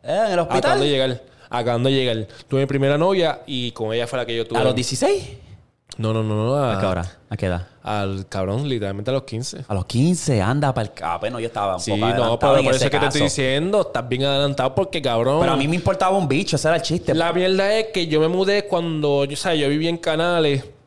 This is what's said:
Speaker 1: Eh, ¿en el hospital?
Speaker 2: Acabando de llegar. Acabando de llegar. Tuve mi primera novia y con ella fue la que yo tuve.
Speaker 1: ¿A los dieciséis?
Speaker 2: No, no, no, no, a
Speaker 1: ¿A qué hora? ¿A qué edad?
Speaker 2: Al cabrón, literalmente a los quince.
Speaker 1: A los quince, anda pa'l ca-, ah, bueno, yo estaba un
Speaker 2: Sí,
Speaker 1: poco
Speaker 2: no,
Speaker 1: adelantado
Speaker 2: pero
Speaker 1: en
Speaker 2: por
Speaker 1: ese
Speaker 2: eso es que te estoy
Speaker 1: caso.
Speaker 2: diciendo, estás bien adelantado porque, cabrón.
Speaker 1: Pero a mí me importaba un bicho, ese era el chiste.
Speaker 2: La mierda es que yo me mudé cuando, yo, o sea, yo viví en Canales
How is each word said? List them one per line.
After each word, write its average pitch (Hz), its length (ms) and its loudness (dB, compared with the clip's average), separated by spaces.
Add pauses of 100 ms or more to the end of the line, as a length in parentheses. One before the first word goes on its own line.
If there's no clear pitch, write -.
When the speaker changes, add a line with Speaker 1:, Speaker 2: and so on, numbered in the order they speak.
Speaker 1:
Eh, 175 240 0
¿en 196 60 0
el 175 60 2
hospital? - 200 0
Speaker 2:
Acabando - 260 2
de 151 60 2
llegar. 131 300 0 (280)
Acabando 120 400 0
de 135 60 4
llegar. 117 320 0 (200)
Tuve 135 140 0
mi 139 40 2
primera 139 320 0
novia 170 500 2
y 123 240 -4
con 110 220 -4
ella 117 140 0
fue 131 120 -6
la 120 60 -4
que 117 100 -4
yo 113 100 -2
tuve. 127 140 -2
Speaker 1:
¿A 131 40 2
los 127 120 2
dieciséis? 277 480 0 (760)
Speaker 2:
No, 110 160 -2
no, 110 100 0
no, 107 120 0 (100)
no, 127 100 0
a 123 220 0
Speaker 1:
¿A - 20 -2
qué 95 60 0
hora? 90 260 -2 (180)
¿A 107 80 -6
qué - 100 -4
edad? 90 200 -2 (140)
Speaker 2:
Al 98 480 -4
cabrón, 101 400 -4
literalmente 104 400 -4
a 131 60 0
los 131 80 -2
quince. 127 440 -8
Speaker 1:
A 107 60 -4
los 92 120 -2
quince, 139 560 2
anda 135 320 2
pa'l 110 200 -4
ca-, 82 220 -6
ah, - 20 -8
bueno, 113 220 -6
yo 113 80 -4
estaba 101 280 -2
un 87 60 -8
Speaker 2:
Sí, 107 100 -4
Speaker 1:
poco 104 100 0
Speaker 2:
no, - 60 2
Speaker 1:
adelantado 117 320 2
Speaker 2:
pero - 200 4
Speaker 1:
en - 60 2
Speaker 2:
por 131 100 4
Speaker 1:
ese - 20 0
Speaker 2:
eso 123 80 2
es 107 60 2
que - 80 0
te 143 80 2
estoy 147 140 0
Speaker 1:
caso. - 20 4 (180)
Speaker 2:
diciendo, 160 400 2
estás 123 260 -4
bien 127 180 0
adelantado 139 500 0
porque, 185 260 -2
cabrón. 127 400 2
Speaker 1:
Pero 135 120 2
a 131 40 0
mí 139 100 0
me 165 80 0
importaba 190 400 2
un 185 120 2
bicho, 143 300 0
ese 156 100 0
era 165 100 4
el - 60 -2
chiste. 170 320 -2
Speaker 2:
La 165 180 0
mierda 190 440 2
es 220 100 0
que 185 200 -2
yo 156 120 2
me 156 80 4
mudé 190 400 2
cuando, 151 580 0
yo, 139 80 -8
o 139 40 -8
sea, 175 180 0
yo 147 120 2
viví 151 200 2
en 170 100 0
Canales 160 680 0 (240)